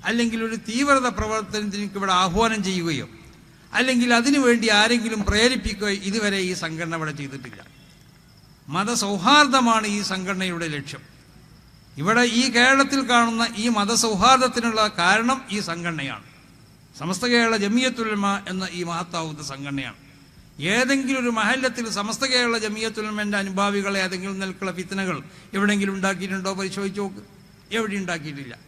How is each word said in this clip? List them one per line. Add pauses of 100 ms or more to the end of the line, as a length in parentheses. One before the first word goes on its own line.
അല്ലെങ്കിൽ
ഒരു (120)
തീവ്രത (100)
പ്രവർത്തനത്തിനോ (140)
ഇവിടെ
ആഹ്വാനം
ചെയ്യുകയോ (720)
അല്ലെങ്കിൽ (100)
അതിനുവേണ്ടി (100)
ആരെങ്കിലും
പ്രേരിപ്പിക്കുകയോ (100)
ഇതുവരെ (100)
ഈ (120)
സംഘടന
ഇവിടെ
ചെയ്തിട്ടില്ല. (1160)
മതസൗഹാർദ്ദമാണ് (100)
ഈ (100)
സംഘടനയുടെ
ലക്ഷ്യം. (960)
ഇവിടെ (160)
ഈ (140)
കേരളത്തിൽ
കാണുന്ന (160)
ഈ (100)
മതസൗഹാർദ്ദത്തിനുള്ള (220)
കാരണം (180)
ഈ (100)
സംഘടനയാണ്. (720)
സമസ്ത (120)
കേരള (120)
ജമിയത്തുൽ
ഉലമ (260)
എന്ന (140)
ഈ
മഹത്താവുന്ന (120)
സംഘടനയാണ്. (760)
ഏതെങ്കിലും
ഒരു
മഹല്ലത്തിൽ (120)
സമസ്ത
കേരള
ജമിയത്തുൽ
ഉലമയുടെ
അനുഭാവികളെ
ഏതെങ്കിലും
നിലക്കുള്ള
ഫിത്നകൾ (380)
എവിടെയെങ്കിലും
ഉണ്ടാക്കിയിട്ടുണ്ടോ?
പരിശോധിച്ച്
നോക്ക്, (560)
എവിടെ
ഉണ്ടാക്കിയിട്ടില്ല. (140)